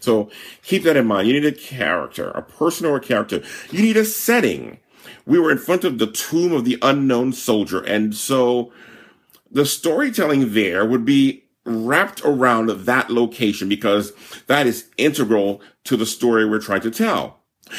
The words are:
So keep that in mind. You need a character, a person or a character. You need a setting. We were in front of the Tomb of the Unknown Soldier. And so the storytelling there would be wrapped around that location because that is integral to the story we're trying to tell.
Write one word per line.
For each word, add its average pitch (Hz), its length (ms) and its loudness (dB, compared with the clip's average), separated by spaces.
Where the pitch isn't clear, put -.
So 110 280 0
keep 185 220 -2
that 156 140 4
in 120 100 4
mind. 104 220 2
You 139 100 2
need 147 60 0
a 147 80 0
character, 87 800 -6
a - 100 -10
person - 440 -4
or 147 120 0
a - 20 -6
character. 110 420 -2
You 175 100 0
need 220 140 4
a 220 80 4
setting. 123 760 -2
We 160 140 4
were 156 120 4
in 135 60 2
front 180 280 0
of 131 140 -2
the 110 120 0
Tomb 170 400 -2
of 131 140 0
the 127 160 0
Unknown 131 500 2
Soldier. 104 500 -2
And 107 320 -2
so 123 600 0
the 143 160 2
storytelling 156 880 0
there 98 320 2
would 117 200 0
be 135 380 2
wrapped 123 600 -2
around 123 440 2
that 107 400 -2
location 113 600 0
because 101 420 0
that 139 200 2
is - 300 -4
integral 110 640 0
to 131 100 0
the 110 100 -2
story 113 400 2
we're 107 140 0
trying 101 220 -2
to 113 100 -4
tell. 143 480 -4